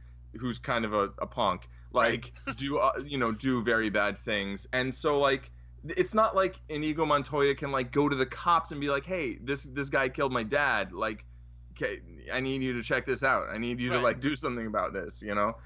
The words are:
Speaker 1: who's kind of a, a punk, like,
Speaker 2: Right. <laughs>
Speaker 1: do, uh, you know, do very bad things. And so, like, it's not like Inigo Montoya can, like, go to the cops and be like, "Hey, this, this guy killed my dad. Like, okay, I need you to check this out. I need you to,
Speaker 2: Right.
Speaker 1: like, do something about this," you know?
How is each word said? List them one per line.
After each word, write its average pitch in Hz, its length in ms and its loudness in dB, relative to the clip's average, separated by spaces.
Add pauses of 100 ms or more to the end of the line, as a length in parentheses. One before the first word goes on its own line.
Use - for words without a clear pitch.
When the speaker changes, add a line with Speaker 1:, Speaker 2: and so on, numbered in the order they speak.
(400)
Speaker 1:
who's 123 200 -4
kind 120 260 0
of 107 80 -2
a, 101 260 2
a - 80 -4
punk, 98 400 0 (240)
like, 117 420 2 (140)
Speaker 2:
Right. 269 80 -4
<laughs> - 20 -10
Speaker 1:
do, 139 220 -2
uh, 135 240 2
you 143 140 -4
know, 117 140 2
do 123 320 2
very 113 260 2
bad 104 280 2
things. 101 560 -2
And 127 200 0
so, 151 260 2
like, 135 320 2 (360)
it's 180 260 0
not 220 220 4
like 185 240 2 (100)
Inigo 151 360 0
Montoya 143 500 4
can, 139 160 -4
like, 127 200 0
go 143 180 4
to 139 60 2
the 131 100 2
cops 165 460 0
and 147 100 -6
be 143 80 0
like, 139 160 0
"Hey, 160 360 -2
this, 135 220 -2
this 135 260 -4
guy 139 200 2
killed 135 240 0
my 120 100 0
dad. 113 480 2
Like, 110 340 -4 (460)
okay, 107 280 -4 (340)
I 127 60 0
need 131 240 -2
you 131 100 0
to 120 100 -2
check 127 220 0
this 123 180 0
out. 120 260 2
I 104 100 -6
need 120 200 -2
you 123 100 0
to, 123 60 2
Speaker 2:
Right. 123 80 2
Speaker 1:
like, 120 160 4
do 143 160 0
something 123 320 -4
about 104 260 -2
this," 95 280 -6
you 104 140 -4
know? 104 300 2